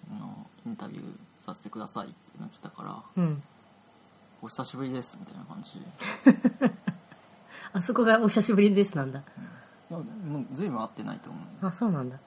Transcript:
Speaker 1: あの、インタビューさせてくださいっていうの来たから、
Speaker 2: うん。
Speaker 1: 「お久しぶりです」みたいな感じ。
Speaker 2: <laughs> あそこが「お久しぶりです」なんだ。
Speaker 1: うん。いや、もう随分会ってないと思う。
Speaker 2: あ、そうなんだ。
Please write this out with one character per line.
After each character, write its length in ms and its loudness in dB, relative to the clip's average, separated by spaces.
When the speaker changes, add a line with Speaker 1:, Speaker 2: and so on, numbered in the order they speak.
Speaker 1:
あ 80 -10
の、 280 -14
イ 40 -6
ン 60 -6
タ 120 -10
ビ 80 -12
ュ 40 -12
ー 40 -14
さ 140 -10
せ 80 -20
て 80 -14
く 80 -12
だ 80 -10
さ 180 -8
い 40 -14
っ 20 -16
て 260 -20
い 40 -16
う 20 -10
の 60 -12
来 100 -20
た 100 -16
か 140 -16
ら、 400 -4
Speaker 2:
う 40 4
ん。 160 0
Speaker 1:
「お 60 -12
久 160 -8
し 120 -12
ぶ 80 -4
り 60 -4
で 120 -4
す」 180 -14
み 60 -14
た 80 -20
い 40 -12
な 60 -14
感 180 -14
じ。 180 -16
Speaker 2:
<laughs> 60 4
あ 80 0
そ 140 -2
こ 100 4
が 180 8
「お 60 6
久 140 4
し 100 2
ぶ 80 6
り 140 8
で 100 6
す」 140 -8
な 60 0
ん 80 -6
だ。 100 -10
Speaker 1:
う 40 -8
ん。 20 -8
い 40 -8
や、 280 -10
も 120 -4
う 120 -6
随 160 -4
分 120 -2
会 60 -4
っ 40 -10
て 120 -12
な 120 -6
い 60 -14
と 100 -16
思 100 -12
う。 260 -8
Speaker 2:
あ、 60 0
そ 140 0
う 60 4
な 100 0
ん 80 -4
だ。 160 -14